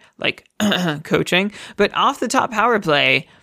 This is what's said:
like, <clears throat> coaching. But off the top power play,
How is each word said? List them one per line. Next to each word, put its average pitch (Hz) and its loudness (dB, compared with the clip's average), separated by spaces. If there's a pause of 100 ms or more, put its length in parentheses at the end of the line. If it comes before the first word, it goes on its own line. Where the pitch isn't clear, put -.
(180)
like, - -6 (120)
<clears throat> 180 -2
coaching. 180 0 (240)
But 202 0
off 240 0
the 247 -2
top 254 0
power 220 2
play, 139 2 (140)